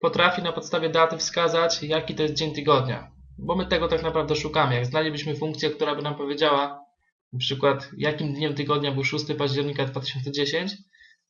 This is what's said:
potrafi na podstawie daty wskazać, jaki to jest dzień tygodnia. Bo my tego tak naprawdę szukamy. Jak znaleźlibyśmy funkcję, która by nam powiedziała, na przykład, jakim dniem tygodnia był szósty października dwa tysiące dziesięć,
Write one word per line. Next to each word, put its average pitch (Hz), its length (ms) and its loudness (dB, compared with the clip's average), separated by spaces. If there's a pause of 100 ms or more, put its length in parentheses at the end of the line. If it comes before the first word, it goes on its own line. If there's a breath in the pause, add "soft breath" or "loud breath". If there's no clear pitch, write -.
potrafi 175 420 4
na 170 100 -2
podstawie 160 360 -2
daty 160 300 4
wskazać, 165 640 2
jaki 156 320 -2
to 156 80 0
jest 147 120 2
dzień 156 200 -2
tygodnia. 127 580 2 (260)
Bo 170 180 -2
my 185 100 0
tego 170 220 2
tak 160 140 2
naprawdę 156 340 0
szukamy. 147 380 0
Jak 123 120 0
znaleźlibyśmy 151 500 -2
funkcję, 151 340 -2
która 147 240 -2
by 147 80 -4
nam 147 120 -2
powiedziała, 143 720 0 (480)
na 123 60 -6
przykład, 131 580 0
jakim 147 380 -2
dniem 147 200 -2
tygodnia 143 380 0
był 135 120 0
szósty 151 300 -2
października 139 500 -2
dwa 131 160 -6
tysiące 135 320 -6
dziesięć, 151 440 -2 (540 soft breath)